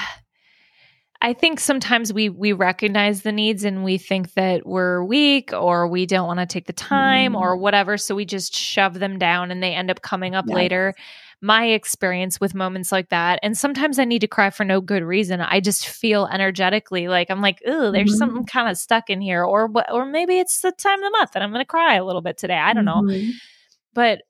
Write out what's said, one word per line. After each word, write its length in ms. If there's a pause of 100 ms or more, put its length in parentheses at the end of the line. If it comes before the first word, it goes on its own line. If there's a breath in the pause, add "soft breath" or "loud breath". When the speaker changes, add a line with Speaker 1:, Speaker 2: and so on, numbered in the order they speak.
(1200 loud breath)
Speaker 1:
I 120
think 260
sometimes 540
we, 160
we 220
recognize 720
the 100
needs 320
and 200
we 140
think 360
that 320
we're 380
weak 480
or 340
we 200
don't 200
wanna 200
take 200
the 60
time 600
Speaker 2:
Mm. 60
Speaker 1:
or 180
whatever. 400
So 160
we 100
just 300
shove 440
them 200
down 320
and 120
they 120
end 160
up 100
coming 340
up 140
Speaker 2:
Yes. 80
Speaker 1:
later. 380 (480 loud breath)
My 260
experience 720
with 140
moments 380
like 180
that, 320
and 140
sometimes 420
I 60
need 160
to 80
cry 220
for 140
no 180
good 200
reason. 380
I 200
just 280
feel 420
energetically, 800
like, 220 (360)
"Ooh, 260
there's 180
Speaker 2:
Mm-hmm. 80
Speaker 1:
something 260
kinda 300
stuck 340
in 140
here." 200
Or 240
wha-, 240
or 140
maybe 340
it's 220
the 120
time 300
of 80
the 80
month 140
that 100
I'm 80
gonna 140
cry 320
a 80
little 160
bit 160
today. 220
I 160
don't 100
know. 220
Speaker 2:
Mm-hmm. 240 (640 loud breath)
Speaker 1:
But 360